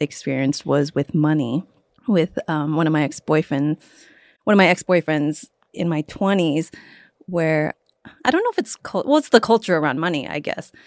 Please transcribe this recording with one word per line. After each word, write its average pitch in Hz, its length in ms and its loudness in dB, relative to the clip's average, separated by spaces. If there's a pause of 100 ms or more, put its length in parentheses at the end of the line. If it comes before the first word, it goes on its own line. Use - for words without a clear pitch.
experienced 135 640 -4
was 143 300 0
with 143 200 -4
money, 151 500 0 (440)
with, 180 300 0 (100)
um, 151 280 -2
one 165 100 2
of 156 60 2
my 151 100 2
ex-boyfriend-, 147 720 -2 (680)
one 214 100 4
of 202 40 6
my 190 100 6
ex-boyfriends 156 800 0 (280)
in 170 140 -2
my 156 140 0
twenties, 170 680 -2 (560)
where 160 480 0 (500)
I - 60 2
don't 359 140 2
know 480 60 0
if - 80 -4
it's - 180 -6
cul-, - 280 -6
well, 285 120 4
it's 302 140 0
the 240 100 8
culture 220 360 2
around 147 220 0
money, 160 300 -4
I - 100 -8
guess. - 320 -8 (160)